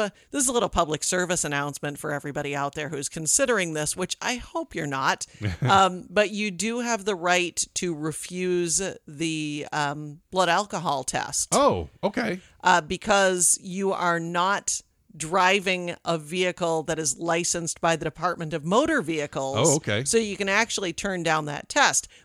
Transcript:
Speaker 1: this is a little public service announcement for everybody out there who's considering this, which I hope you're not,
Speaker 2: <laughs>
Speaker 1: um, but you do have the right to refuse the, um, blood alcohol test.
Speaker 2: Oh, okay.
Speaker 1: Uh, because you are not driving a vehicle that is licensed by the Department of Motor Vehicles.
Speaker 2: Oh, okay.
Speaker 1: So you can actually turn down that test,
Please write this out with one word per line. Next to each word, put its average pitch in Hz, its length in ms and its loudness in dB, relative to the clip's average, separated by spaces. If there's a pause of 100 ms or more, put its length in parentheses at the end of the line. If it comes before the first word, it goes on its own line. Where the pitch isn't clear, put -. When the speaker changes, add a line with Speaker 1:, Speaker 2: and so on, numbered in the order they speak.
(300)
Speaker 1:
this 285 120 0
is 247 60 0
a 262 40 -2
little 220 180 2
public 151 340 0
service 180 400 0
announcement 147 540 -4
for 151 160 -6
everybody 143 420 -4
out 143 200 -2
there 147 120 -6
who's 143 220 -6
considering 180 640 2
this, 151 200 -2
which - 280 -4
I 247 140 -2
hope 320 380 -8
you're 160 120 -4
not, 139 400 0 (140)
Speaker 2:
<laughs> 101 200 -4
Speaker 1:
um, 180 480 4
but 196 220 2
you 208 200 -2
do 220 300 -2
have 233 240 -2
the 202 120 0
right 175 460 2 (120)
to 175 200 -2
refuse 175 840 -2 (260)
the, 151 640 -4
um, 147 480 -4 (100)
blood 180 180 2
alcohol 170 560 0
test. - 480 -4
Speaker 2:
Oh, 180 380 4 (120)
okay. 208 380 -2 (240)
Speaker 1:
Uh, 180 160 6
because 185 800 2
you 190 320 -4
are 170 280 0
not 175 600 0 (360)
driving 180 880 2
a 165 120 0
vehicle 165 680 -2
that 160 120 -2
is 156 220 -2
licensed 170 600 -2
by 165 160 4
the 147 80 -6
Department 165 500 -4
of 143 100 -6
Motor 254 380 4
Vehicles. 143 640 0
Speaker 2:
Oh, 143 80 6
okay. 113 280 -2
Speaker 1:
So 226 140 2
you 208 180 0
can 196 120 -2
actually 196 440 0
turn 185 320 -4
down 156 220 2
that 147 220 -8
test, 247 380 4 (180)